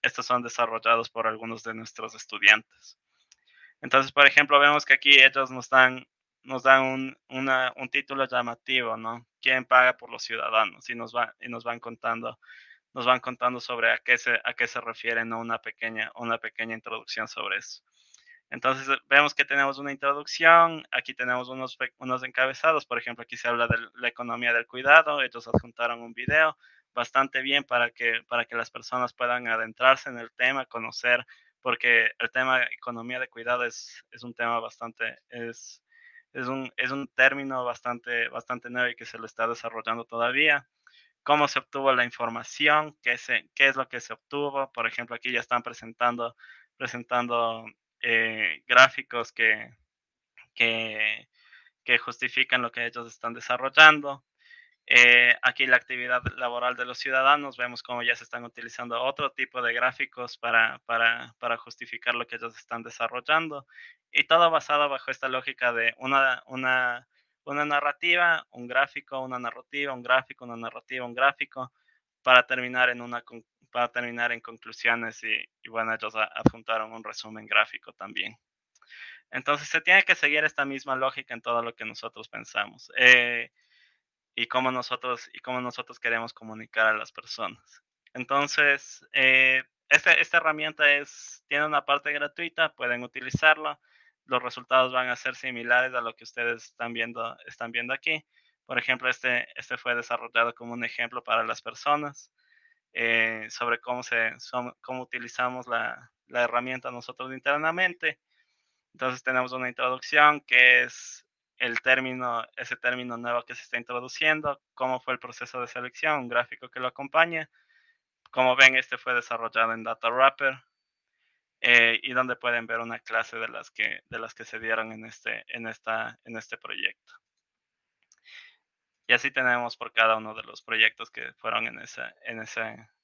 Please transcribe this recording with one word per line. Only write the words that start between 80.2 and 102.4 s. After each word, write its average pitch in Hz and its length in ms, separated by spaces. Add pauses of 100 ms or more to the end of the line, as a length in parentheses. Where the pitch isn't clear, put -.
esta 147 200
misma 135 320
lógica 131 380
en 117 80
todo 117 220
lo 117 120
que 110 100
nosotros 113 440
pensamos, - 680
eh, 120 540 (840)
y 117 120
cómo 127 240
nosotros, 127 640
y - 60
cómo 127 220
nosotros 123 380
queremos 117 340
comunicar 110 540
a 110 100
las - 140
personas. - 720 (300)
Entonces, 143 1000
eh, 131 500 (260)
esta, 147 240
esta - 240
herramienta 151 540
es, - 560
tiene 147 180
una 147 200
parte 143 280
gratuita, 156 600
pueden 123 300
utilizarla, 147 760 (460)
los 127 160
resultados 127 520
van 127 160
a 123 60
ser 127 200
similares 123 580
a 123 80
lo 117 140
que - 80
ustedes 117 420
están 117 280
viendo, 117 520
están 117 260
viendo 120 220
aquí. 156 320 (400)
Por 127 120
ejemplo, 127 320
este, 123 380 (120)
este 127 180
fue 123 180
desarrollado 117 600
como 120 180
un 120 120
ejemplo 120 380
para 113 200
las 110 180
personas, 143 720 (640)